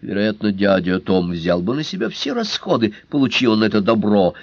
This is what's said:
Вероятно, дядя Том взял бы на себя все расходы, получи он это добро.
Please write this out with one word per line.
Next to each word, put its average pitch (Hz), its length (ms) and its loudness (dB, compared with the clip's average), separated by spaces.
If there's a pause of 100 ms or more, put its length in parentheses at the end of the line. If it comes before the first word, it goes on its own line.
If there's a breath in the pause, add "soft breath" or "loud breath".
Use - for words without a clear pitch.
Вероятно, 104 500 -2
дядя 95 460 2
Том 90 320 0
взял 87 320 -2
бы 107 120 -2
на 151 100 -4
себя 202 240 -6
все - 240 -6
расходы, 185 600 -2 (160 loud breath)
получи 131 380 0
он 110 160 4
это 107 180 2
добро. 101 600 2